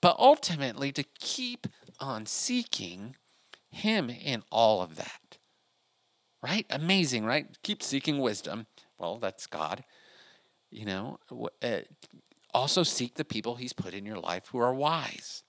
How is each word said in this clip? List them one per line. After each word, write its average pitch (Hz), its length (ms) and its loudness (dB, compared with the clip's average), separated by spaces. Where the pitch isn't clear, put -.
But 175 180 6
ultimately, 143 720 6
to 143 100 -4
keep - 640 -6
on 120 240 -6
seeking 107 920 -2
him 208 400 0
in 123 420 -6
all 110 300 6
of 80 160 -6
that. - 400 -12
Right? 175 280 -2
Amazing, 151 560 2
right? 139 360 -2
Keep 107 200 -4
seeking 143 360 0
wisdom. 110 480 -2
Well, 90 220 -6
that's 104 280 -6
God. 78 380 -6
You 107 160 -10
know, 104 320 -6
w-, 113 220 -8
uh, 113 180 -2
also 143 280 4
seek - 340 0
the - 80 -4
people 113 320 -4
he's 123 180 -8
put 95 180 -6
in 98 140 -8
your 107 120 -8
life 85 340 -4
who 127 60 -4
are 123 140 4
wise. 147 760 -2